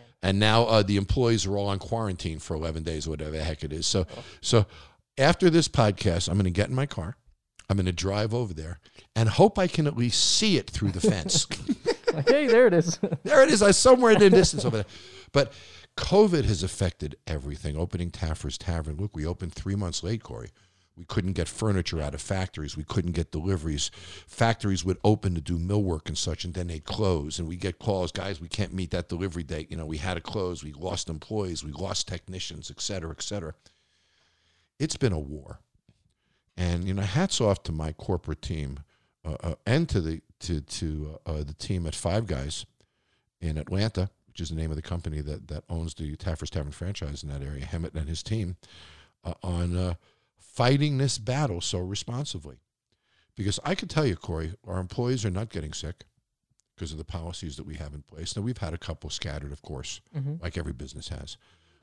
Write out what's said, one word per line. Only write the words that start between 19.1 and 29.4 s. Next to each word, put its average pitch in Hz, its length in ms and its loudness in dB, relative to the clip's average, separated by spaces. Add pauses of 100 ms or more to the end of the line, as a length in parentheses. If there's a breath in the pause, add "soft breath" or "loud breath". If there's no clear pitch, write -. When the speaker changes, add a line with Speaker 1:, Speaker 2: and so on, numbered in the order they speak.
Speaker 1:
we 76 80 -4
opened 87 300 -6
three 98 220 -4
months 92 260 -4
late, 110 200 -4
Corey. 57 280 -14 (440)
We 87 120 -18
couldn't 95 260 -2
get 85 160 -2
furniture 92 540 0
out 73 100 -4
of 78 80 -8
factories. 92 560 -6
We 78 80 -6
couldn't 87 280 -2
get 82 200 -2
deliveries. 80 580 -2 (360 loud breath)
Factories 107 580 0
would 92 200 0
open 104 320 2
to 82 40 -2
do 85 180 -2
millwork 92 500 -2
and 82 100 -6
such, - 260 -4
and 87 80 -8
then 90 140 -6
they'd 80 180 -8
close. 87 540 -2
And 85 100 -6
we 87 80 -8
get 90 220 -6
calls, 95 340 0
"Guys, 92 300 -8
we 85 60 -12
can't - 260 -4
meet 92 160 -4
that 87 180 -4
delivery 87 340 -4